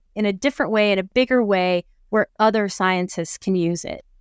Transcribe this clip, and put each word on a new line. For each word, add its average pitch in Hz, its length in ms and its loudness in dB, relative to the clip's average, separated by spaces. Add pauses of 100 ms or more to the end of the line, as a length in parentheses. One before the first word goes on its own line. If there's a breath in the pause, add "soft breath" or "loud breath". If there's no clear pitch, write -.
(160)
in 214 100 -2
a 202 80 0
different 202 380 -2
way, 214 200 2
in 190 80 2
a 185 40 -4
bigger 247 400 2
way, 180 400 0 (260)
where 214 180 0 (120)
other 214 300 2
scientists 185 680 -2
can 190 180 -2
use 170 300 -2
it, - 180 -10 (180)